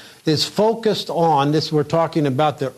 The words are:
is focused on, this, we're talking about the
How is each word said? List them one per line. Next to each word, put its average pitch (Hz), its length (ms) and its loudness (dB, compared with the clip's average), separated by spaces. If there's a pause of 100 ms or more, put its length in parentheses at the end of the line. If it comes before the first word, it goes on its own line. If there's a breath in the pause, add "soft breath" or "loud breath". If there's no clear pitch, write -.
(260 loud breath)
is 156 180 2
focused 220 640 0
on, 151 440 2
this, 156 200 -2
we're 151 120 2
talking 165 420 0
about 143 320 0
the 135 200 -6